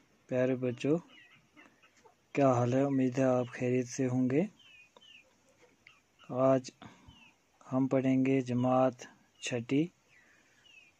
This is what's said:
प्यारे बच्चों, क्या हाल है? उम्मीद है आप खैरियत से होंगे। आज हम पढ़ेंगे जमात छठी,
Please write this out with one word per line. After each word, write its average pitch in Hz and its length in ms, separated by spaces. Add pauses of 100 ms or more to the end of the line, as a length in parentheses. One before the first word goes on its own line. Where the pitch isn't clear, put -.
(300)
प्यारे 127 260
बच्चों, 127 440 (1400)
क्या 139 140
हाल 123 240
है? 135 120
उम्मीद 131 320
है 131 80
आप 123 300
खैरियत 123 300
से 131 200
होंगे। 127 440 (1800)
आज 131 400 (1000)
हम 131 180
पढ़ेंगे 131 540
जमात 127 560 (440)
छठी, 135 500 (1080)